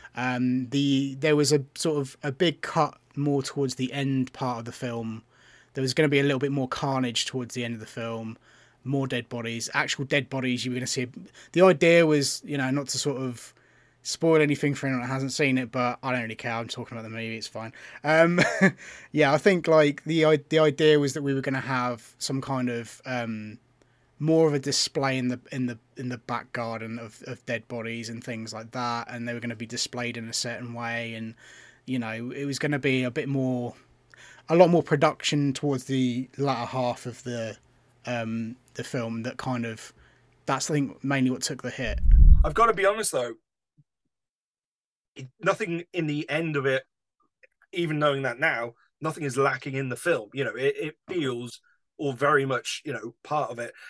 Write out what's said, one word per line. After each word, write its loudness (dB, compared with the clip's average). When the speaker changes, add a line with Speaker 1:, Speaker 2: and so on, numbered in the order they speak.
Speaker 1:
Um, -2
the, 0
there 4
was 4
a 4
sort -2
of -6
a -4
big 0
cut 0
more 0
towards -4
the -6
end -2
part -6
of -12
the -10
film. -8
There -4
was 0
gonna 4
be 2
a 4
little 2
bit -2
more -2
carnage -2
towards -8
the -4
end -6
of -10
the -14
film, -10
more -2
dead -6
bodies, -8
actual -2
dead -2
bodies. -2
You -4
were -4
gonna -6
see, -4
the 4
idea 8
was, 2
you -6
know, -2
not -2
to -4
sort -4
of -8
spoil 2
anything 2
for -6
anyone -2
that -6
hasn't -4
seen 2
it, -4
but -2
I -4
don't -2
really -8
care. -6
I'm -6
talking -12
about -12
the -14
movie. -8
It's -10
fine. -12
Um, 4
<laughs> 0
yeah, 4
I 4
think, 2
like, 6
the 2
i-, 4
the 2
idea 6
was 0
that -6
we 0
were -2
gonna -4
have -4
some -4
kind -4
of, -8
um, -8
more 4
of 0
a 0
display -2
in 0
the, -2
in -2
the, -6
in -8
the -8
back -8
garden -8
of, -16
of -12
dead -6
bodies -8
and -12
things -8
like -14
that, -4
and -8
they -6
were -8
gonna -8
be -12
displayed -6
in -10
a -14
certain -8
way, -6
and, -10
you -2
know, -6
it -6
was -6
gonna 0
be 2
a -2
bit -4
more, -2
a 4
lot 10
more 6
production 2
towards -2
the -2
latter -2
half -4
of -12
the, -8
um, -4
the -8
film. -6
That -8
kind -6
of, -12
that's, -2
I 0
think, -2
mainly 2
what -4
took -6
the -8
hit. -4
Speaker 2:
I've 2
gotta 8
be 2
honest 2
though, -2
it, -16
nothing -2
in -2
the -4
end -2
of -2
it, 0
even -2
knowing 2
that -4
now, -2
nothing -6
is -6
lacking 0
in -4
the -6
film. -2
You -4
know, -4
it, 0
it -8
feels -6
all -4
very 2
much, -4
you -8
know, -12
part -4
of -12
it. -10